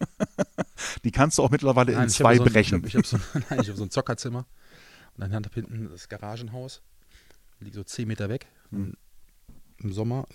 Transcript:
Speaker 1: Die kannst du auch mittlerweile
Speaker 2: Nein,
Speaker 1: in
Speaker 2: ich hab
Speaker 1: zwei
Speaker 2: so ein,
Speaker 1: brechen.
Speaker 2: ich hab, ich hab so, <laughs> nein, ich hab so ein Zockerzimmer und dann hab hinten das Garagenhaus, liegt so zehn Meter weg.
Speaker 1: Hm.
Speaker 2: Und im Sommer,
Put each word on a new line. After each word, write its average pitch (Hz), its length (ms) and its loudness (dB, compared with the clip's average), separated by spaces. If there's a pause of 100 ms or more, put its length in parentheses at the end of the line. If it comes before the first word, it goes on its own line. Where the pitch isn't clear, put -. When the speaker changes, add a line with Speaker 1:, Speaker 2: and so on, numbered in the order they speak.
(1040)
Speaker 1:
Die 113 80 0
kannst 143 260 4
du - 40 4
auch 131 80 4
mittlerweile 127 420 4
Speaker 2:
Nein, 127 120 2
Speaker 1:
in 120 40 0
Speaker 2:
ich 110 60 0
hab 143 120 4
Speaker 1:
zwei 117 100 10
Speaker 2:
so 120 80 6
ein, 123 80 8
Speaker 1:
brechen. 104 320 4
Speaker 2:
ich 110 120 -8
hab, - 80 4
ich - 80 -4
hab 113 80 2
so, - 180 -4
<laughs> - 120 -4
nein, 139 120 -2
ich 104 80 0
hab 98 60 -8
so 104 80 -4
ein 95 60 -8
Zockerzimmer 123 560 -4 (680)
und - 60 -14
dann 95 120 -4
hab 107 220 -6
hinten 113 340 -8
das 85 200 -20
Garagenhaus, 113 720 -12 (800)
liegt 104 160 -16
so 101 80 -10
zehn - 240 -8
Meter 104 200 -4
weg. 120 180 -6 (240)
Speaker 1:
Hm. 104 80 -8
Speaker 2:
Und 98 180 -6 (800)
im 104 140 -8
Sommer, 117 420 -4